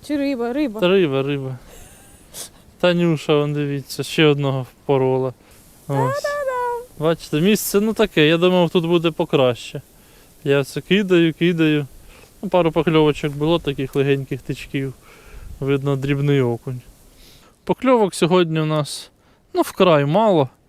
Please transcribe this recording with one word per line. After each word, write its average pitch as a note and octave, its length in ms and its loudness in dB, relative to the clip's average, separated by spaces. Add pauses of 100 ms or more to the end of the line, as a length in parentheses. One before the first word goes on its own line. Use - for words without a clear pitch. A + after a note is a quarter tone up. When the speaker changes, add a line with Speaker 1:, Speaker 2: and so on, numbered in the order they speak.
Speaker 1:
Чи D4 100 -2
риба, B3+ 360 -4
риба? B3+ 260 -4
Speaker 2:
Та F3+ 80 2
риба, E3 360 2
риба. C3+ 340 -6 (1200)
Танюша, E3+ 560 2
вон, D3 180 0
дивіться, C#3+ 500 -6
ще - 220 2
одного C#3+ 360 2
впорола. C3 720 -2 (540)
Ось. C5 340 -2
Speaker 1:
Та-да-да! C#5+ 280 -4 (500)
Speaker 2:
Бачите, D#3 420 -2
місце, G3+ 380 0
ну, G#3+ 140 -2
таке, G3 340 2
я E3 100 2
думав, F3+ 320 2
тут E3 160 0
буде E3+ 260 0
покраще. C3 720 -2 (600)
Я C#3 200 2
це C#3 180 -8
кидаю, F3+ 520 2
кидаю. D#3 540 0 (540)
Ну, G3+ 80 -8
пару E3+ 220 2
покльовочок D#3 640 2
було, D#3 260 0
таких C3+ 360 -6
легеньких C#3 460 -2
тичків. C3+ 520 -8 (680)
Видно, C#3 360 -2
дрібний C#3 460 0
окунь. B2 400 -4 (840)
Покльовок A3+ 520 2
сьогодні E3+ 440 2
у D#3 60 0
нас, D#3 460 -4 (420)
ну, F#4 80 0
вкрай E3 440 4
мало. E3+ 440 2 (200)